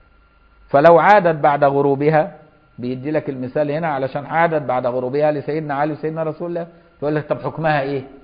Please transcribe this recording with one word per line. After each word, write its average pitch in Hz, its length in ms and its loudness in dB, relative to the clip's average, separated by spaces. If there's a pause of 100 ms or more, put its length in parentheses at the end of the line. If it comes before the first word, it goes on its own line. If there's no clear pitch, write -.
(680)
فلو 160 300 6
عادت 170 420 4
بعد 143 240 2
غروبها، 143 720 2 (420)
بيدي 127 320 -8
لك 151 180 -4
المثال 135 420 -4
هنا 160 180 -4
علشان 135 380 -4
عادت 160 360 0
بعد 127 240 -2
غروبها 127 460 0
لسيدنا 147 420 -6
علي 147 180 -2
وسيدنا 156 300 -6
رسول 156 260 -6
الله، 170 180 -8 (340)
فيقول 147 140 -2
لك: 147 140 -4
"طب 131 120 -4
حكمها 151 400 -2
إيه 135 220 -4 (200)